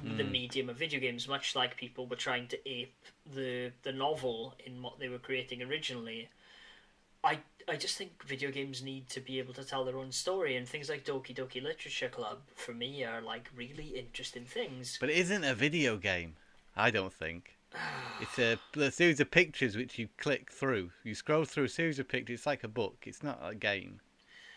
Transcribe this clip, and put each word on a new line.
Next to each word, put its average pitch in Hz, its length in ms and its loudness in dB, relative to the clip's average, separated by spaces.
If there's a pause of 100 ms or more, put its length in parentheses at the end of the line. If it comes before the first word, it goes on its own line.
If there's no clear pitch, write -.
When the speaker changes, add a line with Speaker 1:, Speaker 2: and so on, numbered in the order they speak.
(180)
Speaker 1:
the 113 60 2
Speaker 2:
Hmm. 135 80 0
Speaker 1:
medium 123 380 0
of 120 80 -6
video 147 220 -2
games, 123 280 -2
much 139 280 0
like 123 220 2
people 123 300 -6
were 120 80 -4
trying 123 320 0
to - 100 -4 (100)
ape 127 280 -6 (360)
the, 123 400 -2 (120)
the 135 80 -2
novel 131 640 0 (100)
in 127 160 -12
what 123 180 -10
they 131 80 -4
were 123 120 -6
creating 127 420 -4
originally. 120 680 -6 (920)
I, 160 160 4 (300)
I 156 60 2
just 139 200 -2
think - 300 -8
video 139 240 -2
games 135 320 -4
need 135 280 -8
to - 100 -8
be 131 180 -6
able 127 160 -4
to 139 100 -10
tell 131 220 0
their 127 140 -2
own 131 120 -8
story, 170 440 2
and 123 120 -2
things 147 220 -6
like 147 160 -4
Doki 131 300 -2
Doki 131 260 -4
Literature 139 480 -4
Club, 120 300 -4 (160)
for - 180 -8
me, 127 300 -4
are, 113 180 -2
like, 113 340 -6
really 147 340 -8
interesting 123 560 -8
things. 127 540 -4
Speaker 2:
But 139 120 4
it 160 60 6
isn't 185 260 4
a 135 100 6
video 135 440 4
game, 87 400 0 (380)
I 110 140 8
don't 98 240 4
think. 85 440 -6 (140)
Speaker 1:
<sighs> - 60 -12 (420)
Speaker 2:
It's - 200 -2
a, 117 180 6 (260)
a 135 60 6
series 165 300 8
of 143 100 6
pictures 143 480 6
which 120 220 -4
you 110 180 -4
click - 340 0
through. 110 380 0 (140)
You 110 100 -4
scroll 151 320 4
through 143 200 2
a 120 40 2
series 160 300 2
of 127 80 -4
pictures. 120 320 -2
It's - 80 -12
like 143 160 0
a 113 40 -4
book. 107 380 -2
It's - 160 -12
not 143 220 -4
a 95 100 -6
game. 98 460 -2 (580)